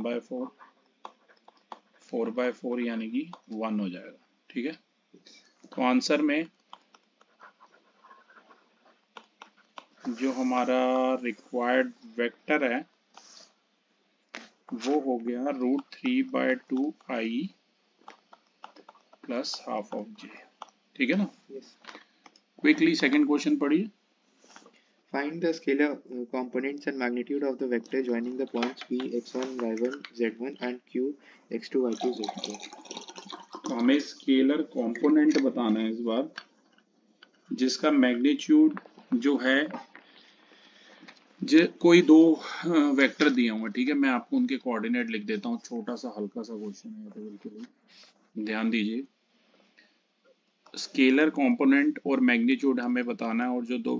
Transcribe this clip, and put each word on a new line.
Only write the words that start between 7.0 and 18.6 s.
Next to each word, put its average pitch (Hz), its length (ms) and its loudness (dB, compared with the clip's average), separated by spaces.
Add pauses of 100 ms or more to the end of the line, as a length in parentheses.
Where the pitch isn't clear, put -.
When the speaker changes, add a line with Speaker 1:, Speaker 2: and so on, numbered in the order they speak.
Speaker 1:
जो 123 240 -2
हमारा 127 440 0 (460)
रिक्वायर्ड 123 680 -2 (260)
वेक्टर 127 540 0
है 127 80 -2 (2000)
वो 131 240 0
हो 135 180 -2
गया 120 360 -4
root 131 420 -2
three 127 260 0 (120)
by 131 120 0 (240)
two 131 160 -2 (260)
I 113 140 -4 (2000)